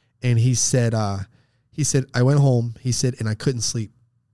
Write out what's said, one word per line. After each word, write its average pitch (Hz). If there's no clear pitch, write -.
And 120
he 123
said, 117
uh, 101
he 151
said, 135
"I 123
went 139
home," 120
he 127
said, 127
"and 110
I 107
couldn't 123
sleep. 110